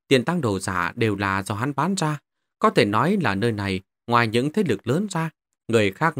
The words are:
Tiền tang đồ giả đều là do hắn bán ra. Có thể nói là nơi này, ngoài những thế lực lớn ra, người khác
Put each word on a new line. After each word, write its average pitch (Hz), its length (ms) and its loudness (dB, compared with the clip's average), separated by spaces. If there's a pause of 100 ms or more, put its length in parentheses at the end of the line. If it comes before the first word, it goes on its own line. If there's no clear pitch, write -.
Tiền 131 160 4
tang 175 160 -2
đồ 107 180 0
giả 90 380 -4
đều 107 200 0
là 98 260 -2
do 104 120 -6
hắn 123 220 -4
bán 175 180 0
ra. 151 240 -2 (400)
Có 214 120 4
thể 139 140 4
nói 120 360 2
là 107 140 0
nơi 113 180 0
này, 98 280 -2 (260)
ngoài 117 220 2
những 123 240 0
thế 214 140 0
lực 107 200 -2
lớn 175 240 0
ra, 160 200 -4 (380)
người 107 240 2
khác 160 280 0